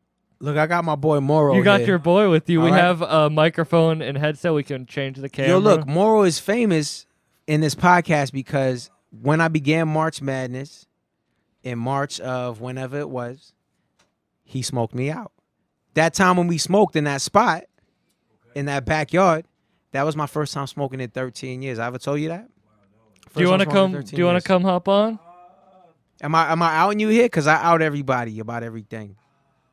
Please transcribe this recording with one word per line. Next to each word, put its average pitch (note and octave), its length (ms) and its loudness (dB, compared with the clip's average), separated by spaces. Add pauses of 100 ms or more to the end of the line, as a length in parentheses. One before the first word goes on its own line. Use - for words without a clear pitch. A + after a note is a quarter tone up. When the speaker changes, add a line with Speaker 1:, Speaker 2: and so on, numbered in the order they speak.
(380)
Speaker 1:
Look, D3 180 -4
I D3+ 100 2
got E3+ 180 0
my D#3 120 -2
boy D3 240 2
Moro C#3+ 340 4
Speaker 2:
You F#3+ 100 6
got G3+ 160 6
Speaker 1:
here. G3 100 0
Speaker 2:
your F#3 80 4
boy F3 300 4
with D#3+ 220 2
you. E3+ 100 4
Speaker 1:
All E3 60 4
Speaker 2:
We E3+ 60 4
Speaker 1:
right. F3+ 80 6
Speaker 2:
have F3 200 2
a D#3 300 2
microphone D#3+ 720 2
and C3+ 160 -6
headset. D3+ 340 -2
We D3 120 0
can C3 220 -10
change C3+ 320 -8
the C#3 100 -10
camera. C3+ 240 0
Speaker 1:
Yo, F#3 60 4
look, F#3 280 4
Moro G#3 380 2
is E3+ 140 0
famous G3 680 -2 (400)
in D3+ 140 0
this D3+ 140 0
podcast E3+ 580 2
because C3 580 -4 (200)
when C#3 300 0
I E3 80 2
began D#3 400 0
March D#3 320 -2
Madness C3 640 -8 (760)
in B2 160 -8
March C#3 420 -4
of B2 400 -8
whenever B2+ 380 -10
it D3 100 -8
was, B2+ 440 -12 (920)
he C3 180 -8
smoked A#2+ 320 -6
me C3 160 -6
out. G#3+ 220 -12 (640)
That D#3+ 180 2
time F3+ 240 2
when F3 120 0
we E3+ 100 -2
smoked F#3 380 0
in D3+ 80 0
that C#3 180 -4
spot, G3 420 0 (920)
in C#3+ 120 -6
that C#3 180 -4
backyard, D#3+ 640 0 (460)
that C3+ 100 -2
was D3+ 140 -2
my D3+ 100 -4
first D3+ 260 -6
time C#3 140 -8
smoking C3 340 -8
in B2+ 80 -8
thirteen B2+ 540 -10
years. B2+ 160 -8
I A2+ 80 -6
ever B2 120 -8
told C#3+ 220 -4
you D#3 80 -4
that? F3+ 180 -12 (880)
Speaker 2:
Do - 60 0
you F3+ 60 4
Speaker 1:
First F3+ 40 4
Speaker 2:
wanna F#3+ 140 4
Speaker 1:
time E3 80 -2
smoking G3 140 4
in F#3 60 -2
Speaker 2:
come, - 0 - (100)
Speaker 1:
thirteen A2+ 140 -18
Speaker 2:
do D#3 40 0
you F3 60 2
wanna F3 100 4
Speaker 1:
years. F3 80 -2
Speaker 2:
come F#3 200 2
hop F3+ 240 0
on? G#3 300 0 (1040)
Speaker 1:
Am D3 140 -4
I, D#3+ 180 2
am E3 100 0
I E3 140 2
outing G3+ 240 2
you G#3+ 80 0
here? A#3 200 4
'Cause D#3 180 -2
I D3+ 160 4
out E3+ 180 4
everybody C3 600 -4
about A#2 220 -10
everything. A2 540 -14 (560)